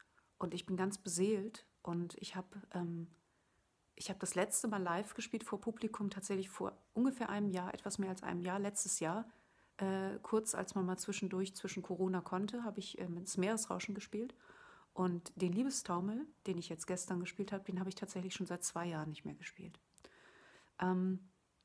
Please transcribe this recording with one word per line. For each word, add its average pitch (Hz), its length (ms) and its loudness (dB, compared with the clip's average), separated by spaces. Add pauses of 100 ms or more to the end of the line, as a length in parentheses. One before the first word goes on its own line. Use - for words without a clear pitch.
(380)
und 170 160 -2
ich 180 120 -4
bin 185 120 0
ganz 196 200 2
beseelt 196 720 2 (140)
und 175 380 -2
ich - 160 -8
hab, 185 200 -6 (180)
ähm, 170 340 -2 (880)
ich - 140 -6
hab 196 100 -4
das - 160 -2
letzte 185 320 2
Mal 202 140 2
live 180 320 0
gespielt 226 300 -4
vor 202 160 -2
Publikum 220 500 -2
tatsächlich 190 400 -2
vor - 280 -2 (160)
ungefähr 247 360 4
einem 208 200 2
Jahr, 185 240 0
etwas - 240 -4
mehr 190 120 2
als 185 140 -4
einem 175 180 0
Jahr, 180 180 2
letztes 202 400 0
Jahr, 180 300 0 (480)
äh, 190 440 2
kurz 220 340 4
als 190 200 -2
man 190 100 4
mal 185 120 2
zwischendurch 190 580 0
zwischen - 280 -4
Corona 185 380 2
konnte, 202 420 0
hab 220 140 -4
ich, - 220 -6
ähm, 175 180 -2
ins 180 200 -6
Meeresrauschen 196 580 2
gespielt. 208 400 -4 (580)
Und 175 420 2
den 180 180 4
Liebestaumel, 220 760 2 (200)
den 185 100 2
ich 170 120 -4
jetzt 160 160 -6
gestern 185 360 0
gespielt 190 300 -4
hab, 196 140 -2
den 185 140 0
hab 185 80 0
ich 190 80 -4
tatsächlich 190 380 -4
schon 190 120 -2
seit 175 180 -2
zwei 170 240 0
Jahren 156 220 0
nicht 151 160 -6
mehr 147 100 -6
gespielt. 175 440 -14 (1000)
Ähm, 185 400 4 (460)